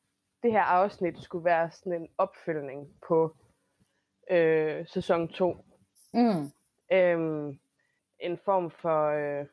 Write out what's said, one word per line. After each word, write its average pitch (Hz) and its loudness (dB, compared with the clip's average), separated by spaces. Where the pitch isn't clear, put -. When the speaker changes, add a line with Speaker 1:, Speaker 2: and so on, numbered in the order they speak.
Speaker 1:
det 233 2
her 208 4
afsnit 180 0
skulle 170 -6
være 165 2
sådan - -8
en 165 -14
opfølgning 143 -6
på, 160 2
øh, 160 2
sæson 170 -2
to. 175 -2
Speaker 2:
Mm. 190 2
Speaker 1:
Øhm, 160 0
en 175 -6
form 185 0
for, 156 0
øh, 143 -4